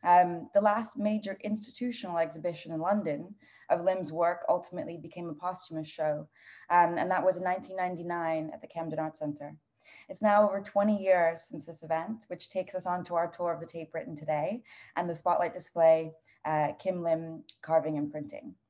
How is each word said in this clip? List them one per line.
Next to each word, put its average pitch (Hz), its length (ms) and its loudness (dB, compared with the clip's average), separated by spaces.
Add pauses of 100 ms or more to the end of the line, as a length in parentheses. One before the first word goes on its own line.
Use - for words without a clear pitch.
Um, 175 480 6
the 202 80 4
last 214 380 0
major 208 460 -2
institutional 214 720 -6
exhibition 160 540 -4
in 160 80 -4
London 175 540 -2 (360)
of 170 140 2
Lim's 185 280 0
work 170 360 0
ultimately 170 500 -2
became 165 300 -12
a 160 60 -8
posthumous 165 540 -8
show, 151 400 -4 (420)
um, 170 280 6
and 175 120 0
that 180 140 2
was 185 120 4
in 180 80 -8
nineteen 190 320 -4
ninety-nine 170 760 -4
at 151 80 -14
the - 60 -18
Camden 160 320 -6
Art 156 180 -4
Centre. 147 380 -8 (540)
It's 185 120 -10
now 208 240 6
over 196 160 0
twenty 202 400 2
years 175 420 4
since - 240 -12
this 165 180 -14
event, 165 420 -2
which - 240 -10
takes 185 240 -6
us 185 120 -6
on 180 180 -2
to 175 100 -8
our 170 160 2
tour 175 220 -4
of 156 80 -4
the 165 60 -10
Tate 160 260 -12
Britain 160 240 -8
today 156 460 -2 (340)
and 175 120 -2
the 170 60 -4
spotlight - 400 0
display, 160 580 4 (320)
uh, 151 360 2
Kim 180 220 -2
Lim 165 420 -2 (180)
Carving 156 340 2
and 147 140 -2
Printing. 151 440 -12 (160)